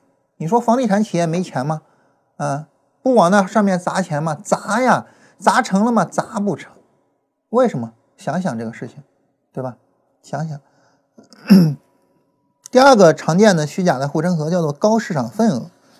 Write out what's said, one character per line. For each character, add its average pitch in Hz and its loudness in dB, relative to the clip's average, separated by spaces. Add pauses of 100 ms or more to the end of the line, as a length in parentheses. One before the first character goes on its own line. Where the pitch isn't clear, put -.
(380)
你 156 -8
说 233 0
房 233 0
地 262 -2
产 208 0
企 175 -6
业 170 0
没 170 -4
钱 143 -8
吗？ 156 -6 (560)
啊， 147 -8 (340)
不 262 0
往 180 4
那 208 4
上 202 -2
面 185 -2
砸 175 -4
钱 151 -6
吗？ 156 -4
砸 - -4
呀， 180 0 (320)
砸 214 2
成 277 0
了 240 0
吗？ 202 0
砸 - -8
不 202 -4
成。 - -16 (800)
为 247 2
什 151 -6
么？ 113 -10 (220)
想 147 -8
想 180 -4
这 117 -8
个 113 -10
事 123 -14
情， 143 -20 (500)
对 135 -10
吧？ 127 -10 (440)
想 147 -10
想。 143 -12 (880)
<clears throat> - -2
第 247 2
二 269 8
个 185 8
常 165 0
见 202 4
的 151 -2
虚 180 -6
假 165 0
的 139 -4
护 156 -4
城 180 -2
河 151 -4
叫 180 0
做 151 -2
高 214 0
市 196 -6
场 120 -2
份 220 0
额。 147 -4 (280)